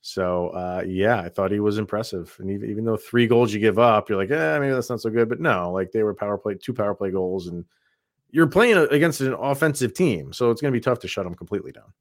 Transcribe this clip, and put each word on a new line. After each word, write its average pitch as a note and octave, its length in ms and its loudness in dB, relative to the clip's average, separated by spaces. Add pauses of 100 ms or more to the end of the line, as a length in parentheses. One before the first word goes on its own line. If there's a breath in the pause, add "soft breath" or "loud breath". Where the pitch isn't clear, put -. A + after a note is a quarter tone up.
So, F2+ 500 -2
uh, F2+ 360 -6
yeah, G2 340 0
I E2+ 80 -10
thought F#2+ 220 -2
he G#2 100 0
was G#2 180 0
impressive. G#2 600 -6
And F#2+ 120 -8
even, G#2 200 -6
even G#2+ 140 -6
though A2+ 120 0
three A#2+ 300 2
goals A#2 260 4
you G#2+ 80 -2
give G#2 180 2
up, A2+ 300 4
you're G2+ 100 0
like, F#2+ 120 -2
"Eh, D#3 300 0
maybe C#3 120 0
that's B2+ 160 -2
not A#2 120 -6
so A2+ 100 -4
good." A2+ 180 2
But A#2+ 120 -4
no, F#2 320 0
like, F#2+ 180 -2
they A2 140 0
were G#2 100 -2
power G#2 240 -4
play, G#2 160 -4
two G#2+ 180 -8
power G#2 220 -2
play G2 160 -4
goals, F#2 380 -4
and F2 160 -10 (680)
you're D#3+ 160 4
playing G#3+ 300 6
a-, D#3+ 80 6
against D3 360 2
an C3 120 0
offensive C#3 640 0
team, F#2 380 0
so A#2+ 200 2
it's A2+ 80 -2
gonna C#3+ 100 0
be B2 100 0
tough B2 200 0
to F#2 80 -10
shut F#2+ 180 -6
'em F2 80 -8
completely F2 380 -8
down. - 280 -20